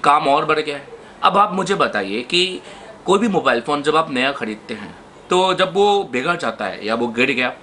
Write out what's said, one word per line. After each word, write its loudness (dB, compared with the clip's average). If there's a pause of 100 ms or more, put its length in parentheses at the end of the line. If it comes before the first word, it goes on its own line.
काम 4
और 4
बढ़ 0
गया -6
है। -16 (340)
अब 4
आप 4
मुझे -2
बताइए -2
कि -2 (440)
कोई 4
भी 2
mobile 2
phone -4
जब 2
आप 0
नया 0
ख़रीदते -8
हैं -14 (360)
तो 2
जब 0
वो 4
बिगड़ -2
जाता -4
है -6
या 0
वो 0
गिर 0
गया -2 (100)